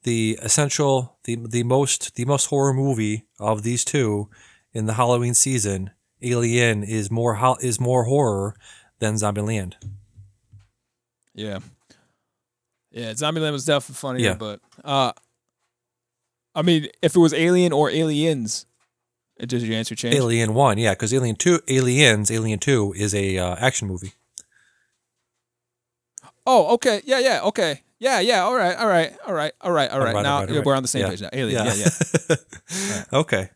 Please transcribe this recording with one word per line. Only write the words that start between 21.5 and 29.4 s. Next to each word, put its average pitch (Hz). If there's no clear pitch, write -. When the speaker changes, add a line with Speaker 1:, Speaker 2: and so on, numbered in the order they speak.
Speaker 1:
Aliens, 127
Alien 110
two 104
is 101
a, 98
uh, 90
action 120
movie. 92
Speaker 2:
Oh, 226
okay. 233
Yeah, 262
yeah, 247
okay. 175
Yeah, 247
yeah, 208
all 226
right, 180
all 226
right, 170
all 202
right, 151